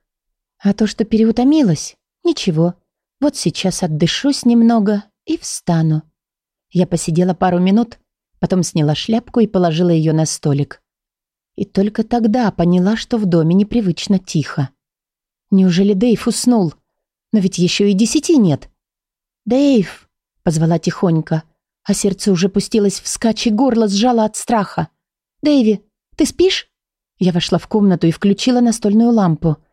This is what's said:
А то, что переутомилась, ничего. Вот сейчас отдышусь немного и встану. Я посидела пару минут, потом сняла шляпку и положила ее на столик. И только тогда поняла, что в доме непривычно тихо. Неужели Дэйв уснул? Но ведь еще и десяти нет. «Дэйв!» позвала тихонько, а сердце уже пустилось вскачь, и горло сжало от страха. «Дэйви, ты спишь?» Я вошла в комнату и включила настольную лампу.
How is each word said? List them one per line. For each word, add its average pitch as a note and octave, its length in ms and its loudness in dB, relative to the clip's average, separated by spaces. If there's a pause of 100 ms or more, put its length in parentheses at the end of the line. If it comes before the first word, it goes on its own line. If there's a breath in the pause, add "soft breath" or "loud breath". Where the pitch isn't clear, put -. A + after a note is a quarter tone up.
(600)
А G3+ 140 0
то, G#3+ 140 0
что - 160 -6
переутомилась, A3+ 960 2 (260)
ничего. E3+ 520 0 (440)
Вот C#4 160 -2
сейчас - 480 -4
отдышусь E3+ 600 -2
немного A3+ 580 2 (220)
и D#4+ 120 -4
встану. D#3+ 640 -2 (680)
Я F3 180 0
посидела F3 460 -2
пару F3+ 260 -2
минут, G3+ 400 0 (400)
потом F#3 240 -2
сняла D3+ 320 0
шляпку A3+ 440 -4
и G#3+ 80 4
положила F3 420 0
ее D#3+ 240 2
на D#3+ 120 0
столик. C#3+ 560 -4 (760)
И - 80 -8
только G#3 400 -2
тогда A3+ 480 0
поняла, F3+ 460 0
что - 200 -4
в G#3+ 80 -2
доме E3+ 300 2
непривычно G3+ 640 -2
тихо. - 500 -6 (800)
Неужели F#3+ 420 2
Дэйв G#3 340 0
уснул? A3+ 460 0 (580)
Но A3 80 2
ведь F#3 180 -2
еще F3+ 280 0
и G3+ 80 2
десяти B3+ 440 0
нет. F3 320 0 (760)
«Дэйв!» B3+ 640 0 (340)
позвала E3 360 0
тихонько, E3 640 -2 (400)
а G3+ 100 -2
сердце G3 380 -2
уже F#3 180 0
пустилось G3+ 500 -2
вскачь, - 480 -4
и A3 40 2
горло A3+ 360 0
сжало A3 380 0
от G#3+ 100 -6
страха. G3 540 -4 (520)
«Дэйви, A#3+ 400 2 (360)
ты D#4+ 80 0
спишь?» - 440 -2 (480)
Я F3+ 140 0
вошла F3 260 -2
в - 100 -8
комнату F#3+ 400 2
и E3 40 4
включила G3+ 480 0
настольную A3+ 520 2
лампу. E3+ 460 0 (160)